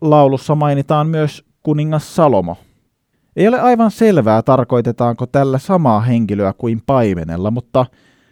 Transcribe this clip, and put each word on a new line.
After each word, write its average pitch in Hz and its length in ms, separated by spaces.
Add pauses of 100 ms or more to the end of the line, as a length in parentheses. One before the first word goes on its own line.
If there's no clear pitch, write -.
laulussa 147 540
mainitaan 151 520
myös 156 380 (180)
kuningas 151 520
Salomo. 101 420 (800)
Ei 190 120
ole 247 120
aivan 233 320
selvää, 120 500
tarkoitetaanko 120 840
tällä 135 340
samaa 135 420
henkilöä 104 520
kuin 113 320
paimenella, 95 680
mutta 123 340 (460)